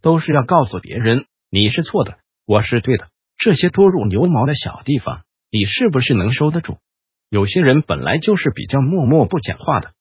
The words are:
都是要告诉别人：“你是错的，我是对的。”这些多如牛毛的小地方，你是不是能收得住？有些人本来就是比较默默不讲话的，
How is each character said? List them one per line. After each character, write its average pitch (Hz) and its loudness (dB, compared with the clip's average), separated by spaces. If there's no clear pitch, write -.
都 165 4
是 156 -2
要 139 4
告 160 2
诉 95 -8
别 - -12
人 117 0
：“你 104 2
是 165 -4
错 156 -2
的， - -12
我 104 2
是 117 0
对 123 0
的。” - -10
这 208 2
些 175 0
多 196 4
如 180 0
牛 107 0
毛 139 2
的 143 0
小 - -10
地 139 0
方， - -8
你 104 -2
是 226 -2
不 139 2
是 120 0
能 113 0
收 151 0
得 165 -4
住？ - -12
有 101 0
些 180 0
人 139 6
本 151 -4
来 87 -2
就 202 0
是 156 -2
比 - -10
较 135 -2
默 151 0
默 143 4
不 180 -4
讲 - -6
话 147 -2
的， - -16